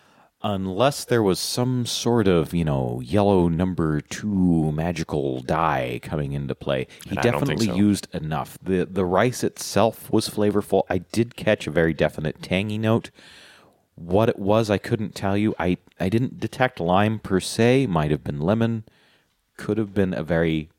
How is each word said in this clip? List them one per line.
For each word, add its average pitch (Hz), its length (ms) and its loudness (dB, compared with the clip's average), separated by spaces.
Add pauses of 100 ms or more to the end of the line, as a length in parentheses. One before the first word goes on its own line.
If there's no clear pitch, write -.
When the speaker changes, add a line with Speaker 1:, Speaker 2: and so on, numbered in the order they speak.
(420)
Speaker 1:
Unless 101 640 -2
there 120 160 2
was 95 160 4
some 123 480 -2
sort 117 420 2
of, 85 260 4
you 85 100 0
know, 64 400 -2
yellow 92 460 4
number 82 500 0
two 87 720 0
magical 78 680 -4
dye 65 600 -2
coming 73 300 -6
into 69 240 -6
play. 67 320 -4 (160)
He - 60 -18
Speaker 2:
And - 100 -4
I - 40 -2
don't 120 100 2
think 78 260 -2
Speaker 1:
definitely - 80 2
Speaker 2:
so. - 80 -4
Speaker 1:
used 101 400 2
enough. 78 460 -6
The, 90 240 0
the 95 180 -4
rice 98 400 2
itself - 640 -2
was 107 200 0
flavorful. 104 600 0
I 92 100 0
did 117 360 -4
catch - 320 -2
a 78 40 -6
very 80 220 2
definite 76 480 -2
tangy 104 360 -2
note. 110 340 0 (840)
What 92 340 2
it - 100 -4
was, 104 300 2
I 101 80 2
couldn't 113 360 -4
tell 98 220 -2
you. 104 240 0
I, 90 160 2 (240)
I 90 80 0
didn't 110 320 -2
detect 127 400 -2
lime 101 400 2
per 92 220 0
se. 123 460 2
Might 78 240 0
have 76 120 -2
been 71 160 -6
lemon. 110 460 0 (720)
Could 104 200 -4
have 101 160 -4
been 92 200 0
a 80 100 -4
very 80 540 0